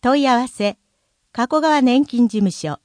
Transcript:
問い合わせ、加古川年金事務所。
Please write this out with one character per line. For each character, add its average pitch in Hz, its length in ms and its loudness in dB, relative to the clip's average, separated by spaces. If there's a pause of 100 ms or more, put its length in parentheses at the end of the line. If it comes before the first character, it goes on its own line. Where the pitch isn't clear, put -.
問 269 200 2
い 269 60 0
合 254 80 2
わ 247 120 -2
せ、 208 300 -6 (540)
加 214 160 -4
古 311 120 0
川 302 220 2
年 262 240 2
金 240 220 0
事 214 100 -4
務 196 140 0
所。 151 340 -10